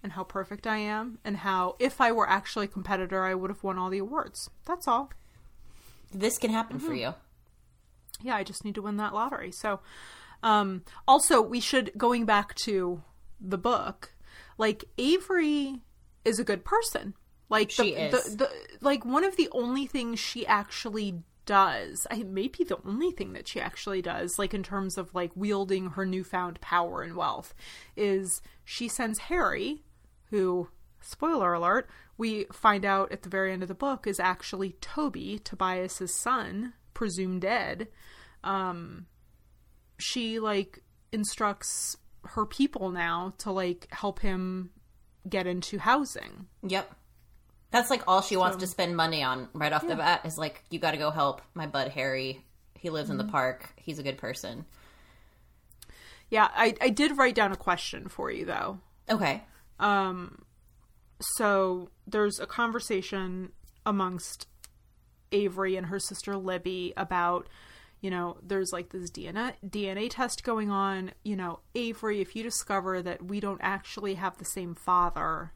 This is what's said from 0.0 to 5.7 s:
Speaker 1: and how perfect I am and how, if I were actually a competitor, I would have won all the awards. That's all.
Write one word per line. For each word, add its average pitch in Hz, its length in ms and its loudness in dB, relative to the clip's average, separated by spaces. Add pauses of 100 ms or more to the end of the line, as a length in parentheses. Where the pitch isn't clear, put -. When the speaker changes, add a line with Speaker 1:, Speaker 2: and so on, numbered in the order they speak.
Speaker 1:
and 196 100 -8
how 185 120 -6
perfect 196 420 -8
I 214 120 0
am 214 460 -4
and 202 120 -4
how, 185 420 0
if 269 220 2
I 240 120 8
were 226 160 4
actually 196 380 2
a - 20 -8
competitor, 185 560 -2
I 185 100 0
would 185 160 -2
have 202 120 -8
won 190 160 -2
all 185 120 -2
the 190 80 -2
awards. 240 500 -4 (180)
That's 359 220 -2
all. 262 220 2 (1000)